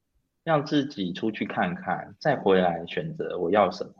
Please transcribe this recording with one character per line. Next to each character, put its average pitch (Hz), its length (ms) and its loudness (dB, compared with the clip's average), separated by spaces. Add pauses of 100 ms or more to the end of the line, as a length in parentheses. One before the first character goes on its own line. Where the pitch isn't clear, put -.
(420)
让 151 220 2
自 143 220 2
己 92 260 -4
出 110 180 -2
去 107 160 -4
看 90 300 -2
看， - 420 -6
再 143 160 0
回 95 260 4
来 85 260 2
选 - 280 -6
择 82 240 -6
我 87 140 0
要 101 180 6
什 - 140 -8
么， - 160 -18